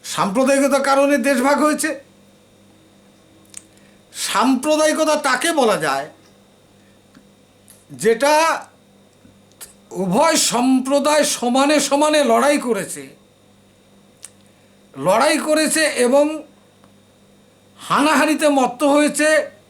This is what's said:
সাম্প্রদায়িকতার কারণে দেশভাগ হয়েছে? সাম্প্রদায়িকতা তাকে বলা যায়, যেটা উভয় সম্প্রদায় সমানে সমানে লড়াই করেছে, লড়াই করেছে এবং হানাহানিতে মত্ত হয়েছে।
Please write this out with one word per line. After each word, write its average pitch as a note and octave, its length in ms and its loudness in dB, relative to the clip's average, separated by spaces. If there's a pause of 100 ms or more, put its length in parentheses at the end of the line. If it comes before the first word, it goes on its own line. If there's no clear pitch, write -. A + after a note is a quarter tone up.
(160)
সাম্প্রদায়িকতার C4+ 720 0
কারণে C#4 260 2 (120)
দেশভাগ C#4 380 0
হয়েছে? D4+ 240 -2 (2250)
সাম্প্রদায়িকতা D4+ 1000 0 (120)
তাকে C4 220 -2 (100)
বলা G#3+ 260 2
যায়, C#3 220 -4 (2000)
যেটা A#3 300 2 (1700)
উভয় C#4 340 2 (160)
সম্প্রদায় C4 720 2 (120)
সমানে C4+ 400 2 (120)
সমানে D4+ 300 2 (120)
লড়াই C4+ 260 2 (100)
করেছে, E3+ 360 -6 (1900)
লড়াই A3+ 440 0 (100)
করেছে D4+ 360 0 (220)
এবং C#4 200 2 (1500)
হানাহানিতে D4 680 0 (120)
মত্ত A#3+ 220 -2 (140)
হয়েছে। D4 340 2 (400)